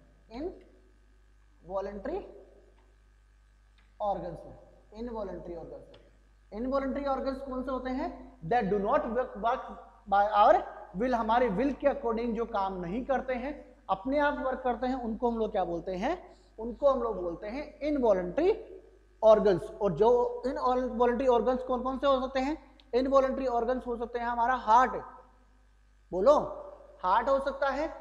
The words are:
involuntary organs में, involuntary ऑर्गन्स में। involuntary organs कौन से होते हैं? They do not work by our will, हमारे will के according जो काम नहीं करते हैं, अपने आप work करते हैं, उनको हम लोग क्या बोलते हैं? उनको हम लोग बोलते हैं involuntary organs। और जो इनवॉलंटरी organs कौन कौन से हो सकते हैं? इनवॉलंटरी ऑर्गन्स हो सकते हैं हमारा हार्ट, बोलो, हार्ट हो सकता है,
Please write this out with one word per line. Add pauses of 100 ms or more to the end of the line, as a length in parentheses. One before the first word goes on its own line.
(380)
involuntary (1800)
organs
में, (420)
involuntary
ऑर्गन्स
में। (560)
involuntary
organs
कौन
से
होते
हैं? (100)
They
do
not (100)
work (720)
by (100)
our (340)
will,
हमारे
will
के
according
जो
काम
नहीं
करते
हैं, (240)
अपने
आप
work
करते
हैं,
उनको
हम
लोग
क्या
बोलते
हैं? (220)
उनको
हम
लोग
बोलते
हैं
involuntary (680)
organs।
और
जो
इनवॉलंटरी
organs
कौन
कौन
से
हो
सकते
हैं? (360)
इनवॉलंटरी
ऑर्गन्स
हो
सकते
हैं
हमारा
हार्ट, (1200)
बोलो, (680)
हार्ट
हो
सकता
है,